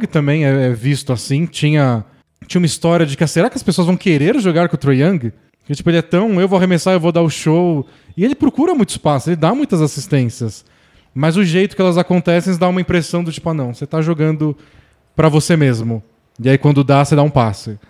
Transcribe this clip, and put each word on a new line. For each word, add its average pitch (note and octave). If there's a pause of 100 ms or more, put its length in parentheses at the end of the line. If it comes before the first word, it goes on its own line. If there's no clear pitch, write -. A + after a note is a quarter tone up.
também D3
é, C3+
é B2
visto C3
assim, C#3
tinha, C#3+ (440)
tinha F3+
uma F3
história E3+
de C#3
que, -
"Ah, D3+
será F3+
que -
as -
pessoas F3+
vão F3
querer F3
jogar F3
com -
o -
Trae C3+
Young?" D3 (360)
Que, C#3+
tipo, -
ele E3+
é -
tão, F#3
"eu G3
vou F#3+
arremessar, F#3
eu F3+
vou E3
dar E3+
o E3
show", D#3+ (320)
e F3
ele C#4
procura D#4
muito A#3+
espaço, D3
ele F3+
dá D#3+
muitas C4
assistências, B2+ (480)
mas D#3+
o G#3
jeito F#3
que F#3+
elas F3+
acontecem F3
dá F3+
uma F3+
impressão F3
do E3
tipo, -
"Ah, E3
não, C3
você C#3+
tá D#3+
jogando D#3 (580)
pra D#3
você D3+
mesmo", A#2 (400)
e A#2+
aí C3+
quando C#3+
dá, C#3
você D#3
dá C#3+
um D3+
passe. A2+ (120)